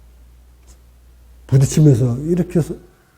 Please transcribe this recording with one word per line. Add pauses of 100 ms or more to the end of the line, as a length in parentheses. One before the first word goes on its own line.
(1500)
부딪히면서
이렇게
서-, (440)